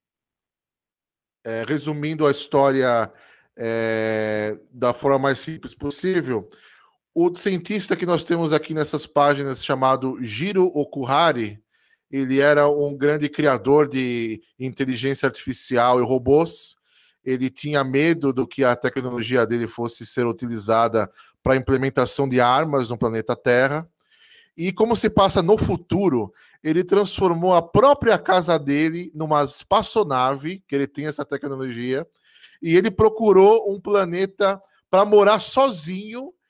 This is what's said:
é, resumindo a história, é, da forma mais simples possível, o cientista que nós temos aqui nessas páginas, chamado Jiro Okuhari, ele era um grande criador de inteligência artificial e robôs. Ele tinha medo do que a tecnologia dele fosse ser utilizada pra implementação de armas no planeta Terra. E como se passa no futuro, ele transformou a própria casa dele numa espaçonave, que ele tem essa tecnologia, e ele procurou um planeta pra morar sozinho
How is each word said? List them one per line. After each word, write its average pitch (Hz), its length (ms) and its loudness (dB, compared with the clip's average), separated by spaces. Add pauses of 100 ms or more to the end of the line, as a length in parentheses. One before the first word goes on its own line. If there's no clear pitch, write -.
(1400)
é, 113 240 -8
resumindo 151 580 -4
a 139 60 4
história, 131 800 0 (440)
é, 110 1040 -4 (140)
da 123 200 -2
forma 139 280 0
mais 135 180 0
simples 160 340 -12
possível, 143 760 -4 (640)
o 175 220 2
cientista 196 580 -4
que 175 100 -4
nós 170 200 0
temos 165 280 -2
aqui 156 220 -2
nessas 151 320 -4
páginas, 143 580 0
chamado 131 560 0
Jiro 175 460 0
Okuhari, 139 960 0 (480)
ele 135 300 0
era 147 280 4
um 147 280 -2
grande 147 320 0
criador 139 600 2
de 120 540 -4 (160)
inteligência 131 680 -4
artificial 127 720 0
e 120 40 0
robôs. 131 720 0 (480)
Ele 131 240 -2
tinha 143 360 -2
medo 139 480 0
do 123 160 -4
que 135 160 -2
a 123 100 4
tecnologia 123 720 -2
dele 117 220 -2
fosse 117 360 -8
ser 120 220 -4
utilizada 113 840 0 (320)
pra 131 140 0
implementação 131 720 0
de 127 120 2
armas 131 500 2
no 117 80 -6
planeta 113 380 -4
Terra. 135 520 0 (680)
E 180 160 -4
como 226 240 0
se 220 120 -2
passa 202 320 2
no 185 160 2
futuro, 170 800 -2 (300)
ele 160 180 0
transformou 185 720 0
a 170 80 4
própria 233 560 2
casa 170 400 0
dele 156 560 -2
numa 151 300 0
espaçonave, 147 1200 -2
que - 80 -4
ele 139 140 0
tem 143 180 -10
essa 143 180 -8
tecnologia, 131 800 -6 (560)
e 165 140 0
ele 190 160 4
procurou 214 840 4
um 196 80 -8
planeta 196 800 -2 (300)
pra 190 140 4
morar 208 340 6
sozinho 214 920 -4 (180)